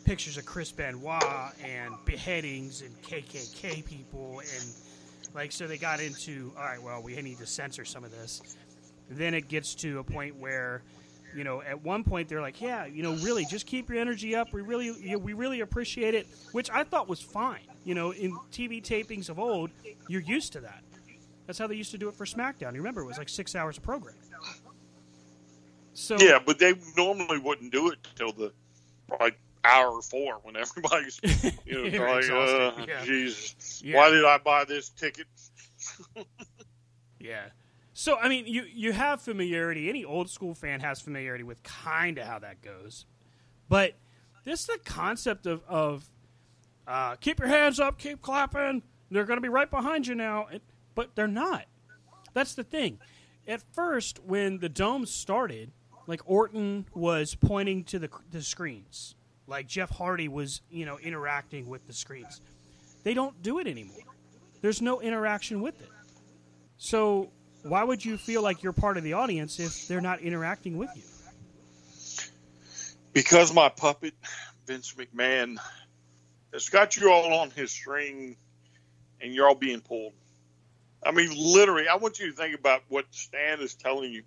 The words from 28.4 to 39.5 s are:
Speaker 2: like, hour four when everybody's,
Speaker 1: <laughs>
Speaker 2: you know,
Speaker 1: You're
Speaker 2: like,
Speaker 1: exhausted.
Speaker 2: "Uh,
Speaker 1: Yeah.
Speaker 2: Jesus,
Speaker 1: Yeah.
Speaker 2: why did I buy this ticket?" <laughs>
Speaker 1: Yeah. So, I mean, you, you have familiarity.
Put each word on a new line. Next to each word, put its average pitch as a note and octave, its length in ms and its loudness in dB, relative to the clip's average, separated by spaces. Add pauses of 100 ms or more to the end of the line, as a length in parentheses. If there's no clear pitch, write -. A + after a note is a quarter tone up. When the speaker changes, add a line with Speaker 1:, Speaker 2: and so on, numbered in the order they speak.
Speaker 2:
like, A#2 180 2 (280)
hour A#2+ 360 8
four B2+ 420 -4
when A2 120 -14
everybody's, D3 680 -2
Speaker 1:
<laughs> - 440 2
Speaker 2:
you C3 80 -8
know, B2+ 160 -4
Speaker 1:
You're B2 180 0
Speaker 2:
like, B2+ 120 4
Speaker 1:
exhausted. B2+ 600 4
Speaker 2:
"Uh, A#2 60 -8
Speaker 1:
Yeah. C3 180 -6
Speaker 2:
Jesus, B2+ 800 -4
Speaker 1:
Yeah. D3 140 2
Speaker 2:
why D3+ 120 12
did D#3 160 8
I D3 120 10
buy C#3+ 280 4
this C#3+ 240 -6
ticket?" D#3 380 -8 (880)
<laughs> A3 100 -16 (920)
Speaker 1:
Yeah. A2 260 -10 (480)
So, D4 240 2
I A#3 120 2
mean, B3+ 160 0
you, A#3 260 -2
you A3 200 0
have C#4 300 2
familiarity. E3+ 680 -2